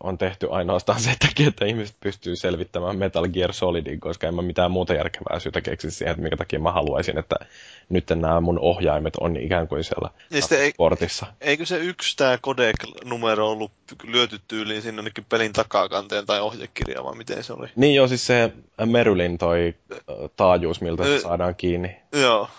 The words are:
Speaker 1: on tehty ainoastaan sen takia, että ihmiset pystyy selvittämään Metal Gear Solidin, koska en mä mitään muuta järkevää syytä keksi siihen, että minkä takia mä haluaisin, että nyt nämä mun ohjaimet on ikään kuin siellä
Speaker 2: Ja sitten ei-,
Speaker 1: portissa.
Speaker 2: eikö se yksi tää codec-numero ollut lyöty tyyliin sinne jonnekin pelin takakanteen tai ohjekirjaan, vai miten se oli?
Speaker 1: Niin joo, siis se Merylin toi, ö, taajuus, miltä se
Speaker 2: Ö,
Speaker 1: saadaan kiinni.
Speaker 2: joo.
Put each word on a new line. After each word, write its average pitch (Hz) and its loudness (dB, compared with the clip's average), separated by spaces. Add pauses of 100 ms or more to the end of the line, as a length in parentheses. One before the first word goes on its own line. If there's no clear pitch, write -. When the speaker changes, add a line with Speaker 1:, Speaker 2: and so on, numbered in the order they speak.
Speaker 1:
on 92 -6
tehty 92 -4
ainoastaan 92 0
sen 123 0
takia, 147 4
että 110 0
ihmiset 107 -4
pystyy 92 -6
selvittämään 90 -4
Metal 87 0
Gear 90 0
Solidin, 85 -2
koska - -6
en 85 -2
mä 87 -2
mitään 90 0
muuta 90 0
järkevää - -4
syytä 82 -4
keksi - -6
siihen, 85 -4
että 82 -4
minkä 80 -2
takia - -4
mä 80 2
haluaisin, 76 0
että - -2 (540)
nyt 90 0
nämä 82 2
mun 85 2
ohjaimet 80 2
on 85 -2
ikään 82 0
kuin 73 -4
siellä - -4 (220)
Speaker 2:
Ja 147 2
sitten 139 2
ei-, 143 2
Speaker 1:
portissa. 82 2 (160)
Speaker 2:
eikö 151 0
se 180 -4
yksi 175 -4
tää 127 4
codec-numero 117 0
ollut 107 -4 (320)
lyöty 113 0
tyyliin 107 -6
sinne 110 -10
jonnekin 107 -12
pelin 113 2
takakanteen 101 0
tai 104 0
ohjekirjaan, 107 -6
vai - -8
miten 117 -8
se - -12
oli? 123 -12
Speaker 1:
Niin 139 6
joo, 135 6
siis 127 -2
se 117 4 (340)
Merylin 104 4
toi, 85 2 (160)
ö, 71 -12
taajuus, 90 4
miltä 85 -2
se 139 2
Speaker 2:
Ö, 135 0
Speaker 1:
saadaan 87 0
kiinni. 90 -2 (180)
Speaker 2:
joo. 120 4 (120)